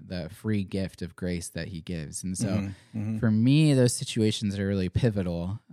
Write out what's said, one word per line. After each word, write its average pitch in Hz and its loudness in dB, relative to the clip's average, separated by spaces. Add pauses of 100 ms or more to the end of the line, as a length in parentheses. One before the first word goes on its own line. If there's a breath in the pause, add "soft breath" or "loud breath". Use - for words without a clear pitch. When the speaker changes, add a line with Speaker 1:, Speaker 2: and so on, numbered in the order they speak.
Speaker 1:
the 87 -8
free 107 -2
gift 92 -4
of 87 -10
grace 87 -4
that 82 -6
he 82 -10
gives. 80 -8
And 92 -4
so 113 -2
Speaker 2:
Mm-hmm. 98 -4
Mm-hmm. 110 -4
Speaker 1:
for 113 2
me, 139 6
those 123 6
situations 107 0
are 101 0
really 95 0
pivotal, 92 0 (120)